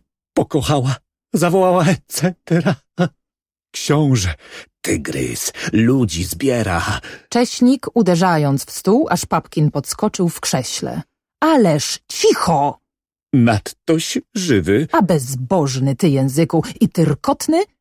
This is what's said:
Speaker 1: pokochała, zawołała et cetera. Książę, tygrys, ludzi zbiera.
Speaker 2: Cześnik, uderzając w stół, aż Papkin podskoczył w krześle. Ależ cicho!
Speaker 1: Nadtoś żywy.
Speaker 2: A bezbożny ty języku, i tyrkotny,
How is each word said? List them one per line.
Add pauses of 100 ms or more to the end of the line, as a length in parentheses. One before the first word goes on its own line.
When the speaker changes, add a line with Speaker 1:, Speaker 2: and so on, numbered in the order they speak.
(340)
Speaker 1:
pokochała, (380)
zawołała
et
cetera. (1000)
Książę, (460)
tygrys, (200)
ludzi
zbiera. (280)
Speaker 2:
Cześnik,
uderzając
w
stół,
aż
Papkin
podskoczył
w
krześle. (380)
Ależ (100)
cicho! (540)
Speaker 1:
Nadtoś (160)
żywy.
Speaker 2:
A
bezbożny
ty
języku, (160)
i
tyrkotny, (160)